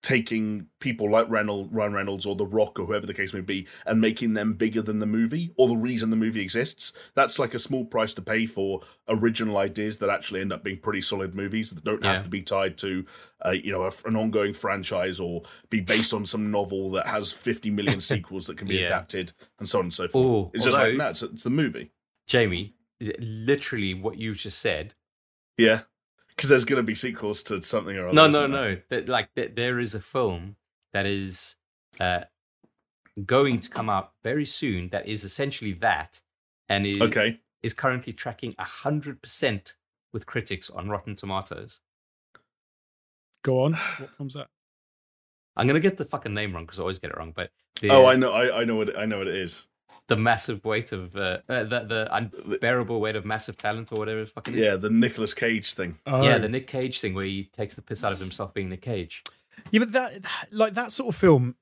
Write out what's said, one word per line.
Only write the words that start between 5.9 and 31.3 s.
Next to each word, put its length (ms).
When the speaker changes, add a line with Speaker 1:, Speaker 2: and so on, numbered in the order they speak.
Speaker 1:
the 60
movie 240
exists, 520
that's, 240
like, 160
a 60
small 240
price 300
to 80
pay 240
for 340
original 500
ideas 400
that 120
actually 300
end 120
up 120
being 160
pretty 200
solid 360
movies 340
that 140
don't 200
have 120
Speaker 2:
Yeah. 80
Speaker 1:
to 60
be 120
tied 360
to, 260
uh, 40
you 200
know, 140
a, 80
an 120
ongoing 380
franchise 680
or 220
be 100
based 320
on 140
some 240
novel 400
that 160
has 240
fifty 400
million 300
Speaker 2:
<laughs> 120
Speaker 1:
sequels 360
that 100
can 80
be 120
Speaker 2:
Yeah. 80
Speaker 1:
adapted 460
and 80
so 100
on 60
and 100
so 140
forth. 180
Speaker 2:
Ooh, 260
Speaker 1:
It's 120
just 120
like, 100
Speaker 2:
although 100
Speaker 1:
no, 140
it's, 120
it's 220
the 60
movie. 420
Speaker 2:
Jamie, 480
li-, 200
literally 720
what 240
you 160
just 240
said. 380
Speaker 1:
Yeah. 260
'Cause 140
there's 160
gonna 180
be 120
sequels 500
to 180
something 320
or 120
other, 80
Speaker 2:
No, 120
no, 180
Speaker 1:
isn't 80
there? 240
Speaker 2:
no. 120
That, 200
like, 260
th-, 200
there 240
is 160
a 60
film 560
that 100
is, 520